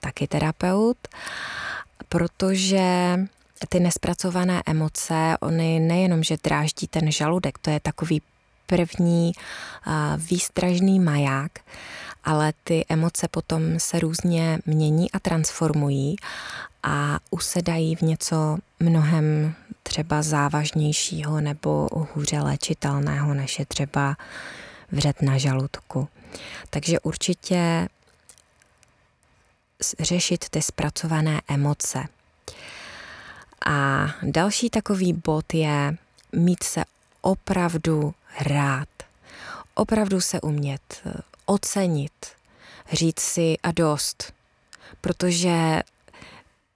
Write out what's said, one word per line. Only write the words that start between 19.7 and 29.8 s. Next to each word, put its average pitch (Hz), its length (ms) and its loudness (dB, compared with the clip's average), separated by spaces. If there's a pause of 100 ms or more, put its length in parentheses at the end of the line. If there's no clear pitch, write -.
třeba 151 400 -2
závažnějšího 151 1200 0
nebo 147 480 0 (260)
hůře 147 260 -2
léčitelného, 143 920 0
než 139 240 -4
je 143 80 -4
třeba 143 500 -2 (760)
vřet 143 300 0
na 135 160 4
žaludku. 131 720 -2 (640)
Takže 160 300 0
určitě 175 880 0 (1900)